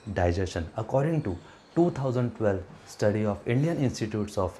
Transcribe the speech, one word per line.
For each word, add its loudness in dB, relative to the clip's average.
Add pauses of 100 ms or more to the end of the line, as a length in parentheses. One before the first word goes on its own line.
(140)
digestion। 2 (160)
According 0
to -2 (420)
two 6
thousand 0
twelve 2 (280)
study 2
of -2
Indian 2
Institutes -4
of 0